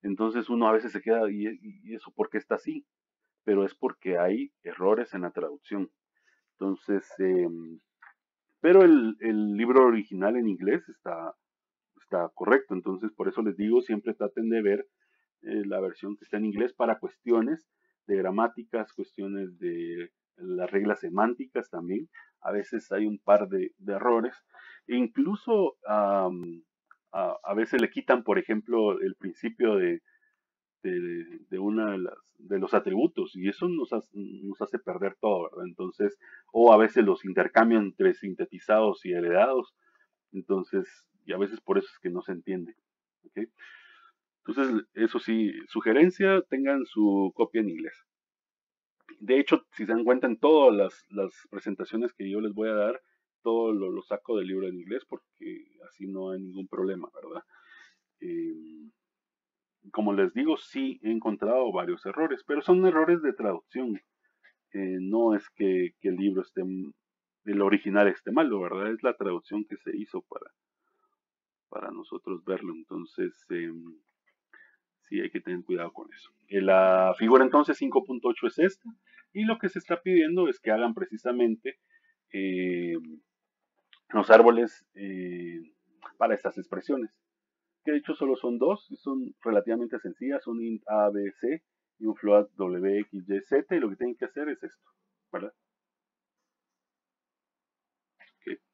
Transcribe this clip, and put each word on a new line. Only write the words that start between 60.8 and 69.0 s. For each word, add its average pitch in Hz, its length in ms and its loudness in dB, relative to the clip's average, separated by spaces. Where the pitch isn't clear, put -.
he 110 80 -4
encontrado 110 600 -2
varios 87 340 -6
errores, 143 400 -4
pero 147 160 -2
son 185 240 4
errores 165 340 4
de 139 120 0
traducción. 107 680 -6
Eh, 95 280 -6
no 107 340 2
es 101 160 -4
que, 92 400 0
que 101 80 -2
el 90 80 -2
libro 95 260 0
esté, - 180 -8
m-, 92 320 -8
el 101 180 0
original 101 440 4
esté 95 240 -2
malo, 120 300 0
¿verdad? 95 320 -4
Es 113 100 -10